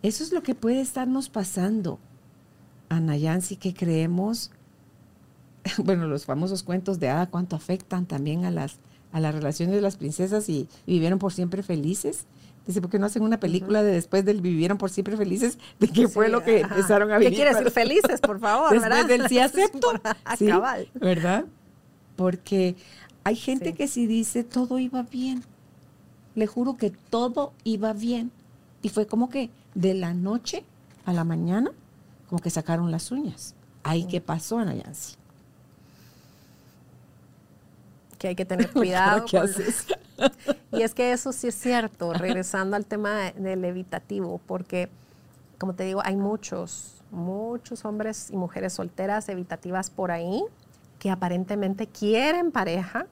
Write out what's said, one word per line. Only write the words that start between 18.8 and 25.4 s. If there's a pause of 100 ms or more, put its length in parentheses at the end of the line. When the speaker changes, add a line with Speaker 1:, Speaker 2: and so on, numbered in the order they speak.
Speaker 2:
verdad?
Speaker 1:
del
sí
Speaker 2:
<laughs>
Speaker 1:
acepto. (360)
Speaker 2:
Ah,
Speaker 1:
Sí,
Speaker 2:
cabal.
Speaker 1:
¿verdad? (680)
Porque (480)
hay
gente
Speaker 2:
Sí.
Speaker 1:
que
sí
dice,
"Todo
iba
bien. (920)